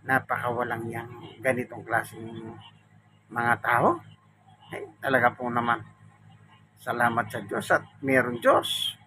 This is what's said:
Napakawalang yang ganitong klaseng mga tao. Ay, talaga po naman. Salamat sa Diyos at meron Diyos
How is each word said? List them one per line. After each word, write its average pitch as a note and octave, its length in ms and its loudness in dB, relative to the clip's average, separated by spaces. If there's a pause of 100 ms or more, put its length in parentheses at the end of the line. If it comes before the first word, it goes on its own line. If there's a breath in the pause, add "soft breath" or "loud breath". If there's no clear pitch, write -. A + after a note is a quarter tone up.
Napakawalang A#2+ 840 -2
yang A#2 180 -8 (320)
ganitong A#2+ 460 -2
klaseng A2+ 720 -4 (760)
mga A#2 200 2 (100)
tao. D3 340 4 (720)
Ay, - 160 -10 (140)
talaga B2 340 4
po B2 140 -6
naman. A#2 340 0 (960)
Salamat A#2+ 540 0
sa A#2 100 -6
Diyos G#2+ 300 -6
at D#3 100 4 (220)
meron B2+ 400 2
Diyos - 640 2